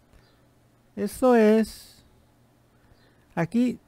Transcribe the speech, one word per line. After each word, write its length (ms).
Esto 400
es, 680
aquí 520